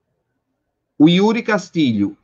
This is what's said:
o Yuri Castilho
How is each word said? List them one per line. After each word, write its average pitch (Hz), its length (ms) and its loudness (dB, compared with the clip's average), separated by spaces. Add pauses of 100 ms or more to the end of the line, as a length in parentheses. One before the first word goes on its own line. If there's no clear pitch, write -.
(960)
o 147 100 -4
Yuri 208 360 2
Castilho 123 800 -2